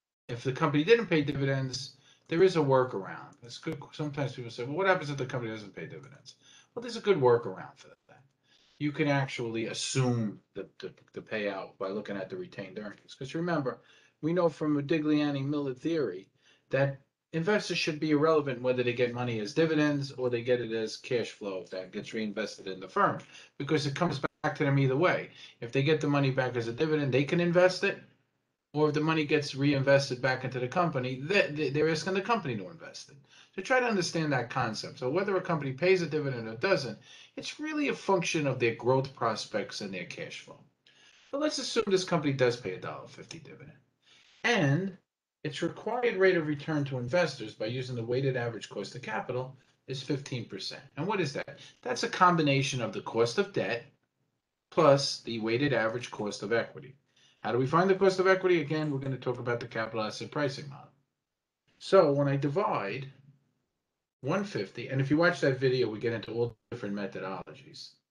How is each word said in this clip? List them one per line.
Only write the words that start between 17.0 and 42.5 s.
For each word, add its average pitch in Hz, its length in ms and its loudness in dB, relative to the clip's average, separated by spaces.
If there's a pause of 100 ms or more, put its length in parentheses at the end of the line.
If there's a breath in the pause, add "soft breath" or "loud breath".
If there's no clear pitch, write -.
investors 175 440 0
should 156 220 -2
be 156 120 0
irrelevant 143 500 4
whether 127 200 2
they 120 120 2
get 120 200 2
money 120 260 -2
as 104 140 -6
dividends 151 600 2
or 127 160 -2
they 120 120 0
get 120 200 2
it 113 100 -6
as 110 260 -4
cash 117 340 -2
flow 95 380 -8
that 92 220 -10
gets 104 220 -10
reinvested 104 520 -6
in 92 140 -8
the 95 80 -12
firm, 156 320 0 (400 loud breath)
because 143 260 0
it 139 80 -2
comes 165 260 -2 (220)
back 143 140 -2
to 151 80 -2
them 139 160 4
either 131 160 4
way. 160 340 2 (320 loud breath)
If 120 100 -10
they 135 120 2
get 151 180 4
the 151 60 0
money 143 240 4
back 127 240 -2
as 113 120 -2
a 117 60 -4
dividend, 151 400 0
they 143 120 4
can 175 160 2
invest 180 420 4
it, 196 160 0 (720)
or 151 140 4
if 147 60 2
the 151 80 2
money 156 240 2
gets 147 280 0
reinvested 139 680 4
back 131 240 0
into 131 140 -4
the 123 80 -2
company, 131 540 0
they, 180 300 4
they, 147 180 0
they're 151 200 2
asking 175 240 -2
the 196 80 0
company 196 340 -2
to 92 140 -8
invest 80 400 -16
it. - 80 -20 (360 loud breath)
So 196 80 -8
try 254 200 2
to 247 40 0
understand 170 460 0
that 123 180 0
concept. 117 500 -4
So 127 100 -2
whether 196 260 0
a 180 60 2
company 143 320 -2
pays 180 280 4
a 160 60 -2
dividend 139 400 -4
or 113 80 -8
doesn't, 131 420 0 (380 loud breath)
it's - 240 -10
really 302 300 -2
a - 40 -2
function 170 540 0
of 131 120 -2
their 113 160 2
growth 131 380 0
prospects - 680 -4
and 98 120 -8
their 90 120 -8
cash - 340 -12
flow. - 200 -20 (720 soft breath)
But 285 100 -4
let's 294 180 0
assume 233 280 0
this 185 180 2
company 147 260 0
does 127 240 2